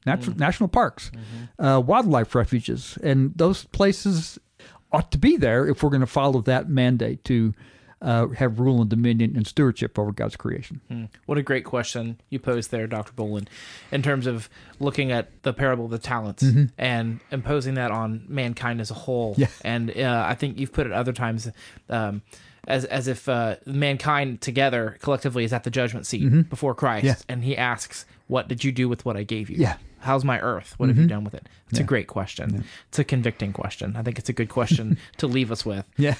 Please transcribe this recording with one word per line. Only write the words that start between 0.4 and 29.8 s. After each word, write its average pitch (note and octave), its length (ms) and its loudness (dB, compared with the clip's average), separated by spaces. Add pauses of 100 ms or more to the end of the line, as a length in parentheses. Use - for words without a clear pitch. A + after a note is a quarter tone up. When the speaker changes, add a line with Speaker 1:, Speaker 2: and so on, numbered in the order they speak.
Speaker 1:
parks, - 440 0
Speaker 2:
Mm-hmm. A#2 520 -8
Speaker 1:
uh, C3+ 160 6
wildlife D3 520 4
refuges, A#2+ 680 0
and C3+ 320 4
those F3+ 300 2
places G3 760 0 (540)
ought - 180 0
to - 60 2
be B3+ 200 6
there C3 300 4
if C#3+ 160 0
we're D3+ 60 4
gonna C3+ 180 4
follow C#3 340 2
that B2+ 280 2
mandate B2 560 2
to, A2+ 280 4 (480)
uh, A#2 280 2
have A#2 300 0
rule B2 220 4
and G#2+ 80 2
dominion A#2 460 2
and A2 100 0
stewardship A#2+ 540 0
over G#2 120 0
God's G#2+ 240 -4
creation. - 520 -8
Speaker 2:
Hmm. A#2 160 -8 (240)
What C#3+ 100 -2
a D3 60 0
great C3 220 -2
question A#2 540 -6 (120)
you C3+ 80 -4
posed A#2+ 320 -2
there, A2+ 160 -4
Doctor A2 280 -8
Boland, G#2+ 320 -6 (440)
in C#3+ 100 0
terms C3+ 240 0
of A#2+ 240 -4 (300)
looking C#3 320 -2
at - 320 -4
the B2+ 100 0
parable B2+ 320 0
of A2+ 60 -8
the A#2 80 -4
talents A2 420 -6
Speaker 1:
Mm-hmm. C3+ 220 6 (160)
Speaker 2:
and A#2 400 -2 (120)
imposing C3+ 440 -2
that B2 160 -2
on A2 360 -4
mankind A#2+ 540 -4
as G#2+ 80 -6
a A2 60 -10
whole. A#2 420 -4
Speaker 1:
Yeah. C3+ 120 4 (140)
Speaker 2:
And, A#2 320 -4
uh, A#2+ 320 0
I G2+ 60 0
think C3+ 260 -6
you've C3+ 140 -6
put C#3+ 140 -2
it G#2 60 -6
other A#2+ 200 -2
times, A#2 340 -4 (440)
um, G#2+ 320 -4 (440)
as, C3 180 0
as B2+ 220 -4
if, B2+ 220 -4
uh, A#2 280 0 (100)
mankind C#3 760 -2
together B2 600 0
collectively B2+ 420 -2
is A2+ 100 -2
at A#2+ 100 -2
the B2 60 -6
judgment A#2+ 380 -2
seat A#2+ 160 -2
Speaker 1:
Mm-hmm. C3+ 180 8
Speaker 2:
before C#3 320 0
Christ, A#2 320 0
Speaker 1:
Yeah. C3+ 100 4 (140)
Speaker 2:
and A#2+ 140 -6
he C3+ 120 -2
asks, A#2+ 500 -4 (200)
"What B2 220 -2
did B2 160 -4
you C#3 80 2
do B2+ 180 0
with A#2+ 160 -4
what A#2 100 -2
I G2+ 80 -4
gave G#2+ 260 -6
you?" - 100 -10
Speaker 1:
Yeah. G#2+ 180 2 (240)